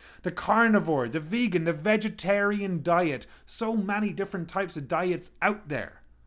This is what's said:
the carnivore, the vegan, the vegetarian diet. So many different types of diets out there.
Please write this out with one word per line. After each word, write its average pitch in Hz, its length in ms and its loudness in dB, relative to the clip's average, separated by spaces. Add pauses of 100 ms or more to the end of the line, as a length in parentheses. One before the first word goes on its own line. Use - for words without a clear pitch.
(220)
the 180 100 -4
carnivore, 175 760 4
the 147 100 -4
vegan, 180 460 0
the 170 80 2
vegetarian 202 1080 0
diet. 170 460 0 (180)
So 226 300 -4
many 208 380 0
different 190 340 -4
types 190 300 -4
of 139 100 -8
diets 170 440 -2 (100)
out 208 260 -2
there. 127 340 -6 (260)